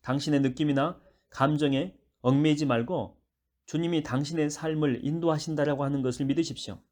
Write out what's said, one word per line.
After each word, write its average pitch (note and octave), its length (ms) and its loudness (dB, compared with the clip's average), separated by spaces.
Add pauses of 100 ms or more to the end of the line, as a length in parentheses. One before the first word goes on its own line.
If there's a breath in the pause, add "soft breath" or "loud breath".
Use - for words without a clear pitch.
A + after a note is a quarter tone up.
당신의 C#3+ 400 0
느낌이나 C#3 600 0 (300 soft breath)
감정에 C#3+ 640 2 (280)
얽매이지 D3 440 4
말고 A#2+ 540 -2 (460)
주님이 E3 360 0
당신의 D3 480 -2
삶을 D3+ 540 -2
인도하신다라고 D3+ 800 0
하는 C#3 180 -2
것을 B2+ 240 -2
믿으십시오. C3+ 540 -4 (120)